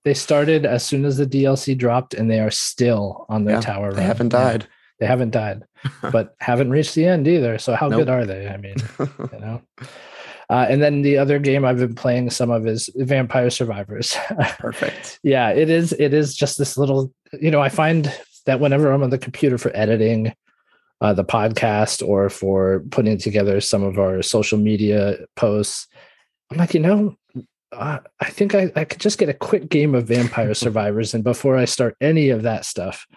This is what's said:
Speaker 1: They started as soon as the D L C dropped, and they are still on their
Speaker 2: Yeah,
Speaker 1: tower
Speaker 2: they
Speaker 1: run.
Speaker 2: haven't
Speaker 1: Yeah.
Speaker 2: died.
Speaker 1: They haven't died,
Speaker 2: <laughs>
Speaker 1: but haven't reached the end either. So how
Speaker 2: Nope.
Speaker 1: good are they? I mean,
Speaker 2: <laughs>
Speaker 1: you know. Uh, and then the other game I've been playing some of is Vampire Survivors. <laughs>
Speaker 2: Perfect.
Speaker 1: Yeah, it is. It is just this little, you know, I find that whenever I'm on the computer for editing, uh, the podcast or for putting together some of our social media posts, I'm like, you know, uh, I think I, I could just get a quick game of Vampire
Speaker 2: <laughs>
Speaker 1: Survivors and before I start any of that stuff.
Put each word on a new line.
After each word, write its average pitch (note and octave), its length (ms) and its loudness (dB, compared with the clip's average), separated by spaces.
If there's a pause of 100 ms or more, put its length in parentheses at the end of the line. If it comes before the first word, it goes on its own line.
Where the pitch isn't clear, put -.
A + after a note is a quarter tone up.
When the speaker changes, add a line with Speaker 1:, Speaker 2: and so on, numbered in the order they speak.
Speaker 1:
They C#3+ 100 2
started D3 500 2
as A#2+ 220 0
soon C#3 180 0
as C#3 120 0
the C#3+ 100 2
D C3+ 180 2
L C3+ 120 4
C C3+ 180 -2
dropped, B2 400 0
and A2+ 160 0
they A2 80 2
are A2 140 0
still G#2+ 760 -2
on G#2+ 180 0
their G#2+ 100 2
Speaker 2:
Yeah, A#2 60 0
Speaker 1:
tower G2+ 280 -4
Speaker 2:
they G2 80 -6
Speaker 1:
run. F#2+ 80 0
Speaker 2:
haven't A2 260 0
Speaker 1:
Yeah. B2 120 4
Speaker 2:
died. A2+ 220 0 (340)
Speaker 1:
They A2 60 0
haven't B2 240 0
died, G#2+ 340 -4 (200)
Speaker 2:
<laughs> - 280 -8
Speaker 1:
but A2+ 280 0
haven't B2 300 0
reached D3 240 0
the D#3+ 120 2
end E3+ 200 2
either. B2+ 320 2
So A#2+ 160 -2
how C#3+ 140 0
Speaker 2:
Nope. A2+ 140 2
Speaker 1:
good A#2+ 60 0
are B2+ 160 0
they? G2 240 -8
I G2 80 -8
mean, G2 200 -12 (100)
Speaker 2:
<laughs> - 120 -14 (340)
Speaker 1:
you A2 80 -16
know. A2+ 220 -10 (880)
Uh, B2 200 2
and C#3 120 2
then D3 220 2
the C#3+ 160 4
other C#3+ 220 2
game C#3 240 2
I've B2+ 140 2
been A#2+ 180 0
playing B2 340 0
some A#2+ 220 -2
of A2+ 120 0
is A2+ 300 -2
Vampire B2+ 560 0
Survivors. G#2 680 -4 (220)
<laughs> - 220 -2
Speaker 2:
Perfect. - 640 -8
Speaker 1:
Yeah, B2+ 260 4
it D#3 180 2
is. E3 260 2
It C#3+ 200 2
is D3 220 0
just - 220 -2
this C#3 200 -4
little, C3+ 340 0 (280)
you D#3 100 2
know, D3+ 100 4
I C#3 100 2
find D#3 420 0 (320)
that C3 160 0
whenever C#3+ 320 4
I'm C#3 100 2
on B2+ 80 0
the C3 80 0
computer B2+ 400 0
for - 160 -4
editing, A2 580 2 (680)
uh, G#2 100 4
the F#2 120 0
podcast A2 840 0
or G2 240 2
for F#2+ 500 0 (100)
putting A2 280 0
together G2+ 420 0
some G2+ 220 -2
of G2 160 -4
our F#2+ 240 0
social G#2+ 360 0
media G#2 600 2 (160)
posts, G#2 540 -2 (600)
I'm D3 60 -8
like, E3+ 160 0
you E3 80 2
know, G3+ 360 2 (560)
uh, C3+ 260 -6 (220)
I - 100 -6
think G3+ 240 0
I, F#3 220 2
I D#3 80 -2
could - 160 -12
just G#3 180 0
get E3+ 100 2
a C#3+ 60 0
quick D#3 340 -2
game D3 260 2
of A#2 120 2
Vampire A#2 480 0
Speaker 2:
<laughs> - 100 -4
Speaker 1:
Survivors G#2+ 480 -2
and A2+ 100 -2
before C3 360 2
I B2 80 2
start - 340 -2
any D3+ 300 4
of A2+ 140 0
that A2+ 200 -2
stuff. - 420 -8 (100)